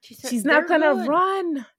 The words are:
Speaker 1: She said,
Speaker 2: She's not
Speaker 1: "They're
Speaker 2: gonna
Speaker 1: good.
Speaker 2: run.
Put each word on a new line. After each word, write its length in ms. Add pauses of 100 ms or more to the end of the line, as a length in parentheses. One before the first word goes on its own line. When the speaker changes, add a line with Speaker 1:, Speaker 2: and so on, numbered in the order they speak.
Speaker 1:
She 140
said, 160
Speaker 2:
She's 140
not 220
Speaker 1:
"They're 140
Speaker 2:
gonna 220
Speaker 1:
good. 60
Speaker 2:
run. 580 (120)